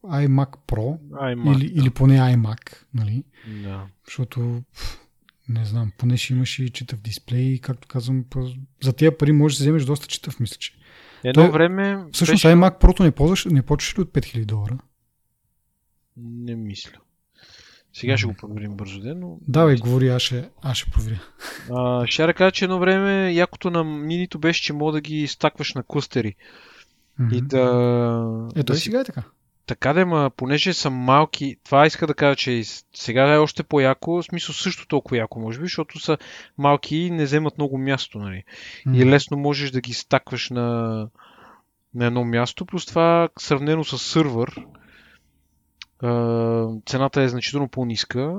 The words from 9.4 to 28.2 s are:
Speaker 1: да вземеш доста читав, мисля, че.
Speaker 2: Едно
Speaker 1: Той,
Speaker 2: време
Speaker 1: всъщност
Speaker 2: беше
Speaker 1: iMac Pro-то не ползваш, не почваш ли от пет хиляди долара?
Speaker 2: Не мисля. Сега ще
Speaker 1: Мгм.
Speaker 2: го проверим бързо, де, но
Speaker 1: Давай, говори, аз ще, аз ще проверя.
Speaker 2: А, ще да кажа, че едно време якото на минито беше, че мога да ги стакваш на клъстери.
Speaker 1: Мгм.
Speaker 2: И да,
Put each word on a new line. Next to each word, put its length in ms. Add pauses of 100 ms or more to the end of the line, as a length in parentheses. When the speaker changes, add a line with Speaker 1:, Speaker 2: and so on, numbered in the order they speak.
Speaker 1:
да 60
вземеш 200
доста 220
читав, 340
мисля, 180
че. 160 (500)
Speaker 2:
Едно 180
Speaker 1:
Той, 80
Speaker 2:
време 480 (140)
Speaker 1:
всъщност 320
Speaker 2:
беше 120
Speaker 1:
iMac 240
Pro-то 220
не 80
ползваш, 340
не 180
почваш 360
ли 40
от 100
пет 120
хиляди 220
долара? 320 (1400)
Speaker 2:
Не 400
мисля. 420 (960)
Сега 240
ще 100
Speaker 1:
Мгм. 80
Speaker 2:
го 60
проверим 360
бързо, 240
де, 140
но 240 (100)
Speaker 1:
Давай, 280
говори, 320
аз 140
ще, 260 (140)
аз 140
ще 140
проверя. 300 (500)
Speaker 2:
А, 360
ще 200
да 80
кажа, 180
че 120
едно 140
време 540
якото 380
на 140
минито 540
беше, 240
че 100
мога 200
да 80
ги 260
стакваш 480
на 80
клъстери. 520 (840)
Speaker 1:
Мгм. 160
Speaker 2:
И 60
да, 1160